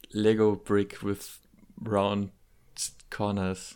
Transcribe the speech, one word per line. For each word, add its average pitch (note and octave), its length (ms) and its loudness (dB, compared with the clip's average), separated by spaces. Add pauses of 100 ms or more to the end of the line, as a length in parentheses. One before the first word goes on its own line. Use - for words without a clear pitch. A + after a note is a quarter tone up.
(140)
Lego G#2+ 420 4
brick G2+ 460 0
with - 380 -8 (400)
round G2+ 500 0 (800)
corners. G2 680 -4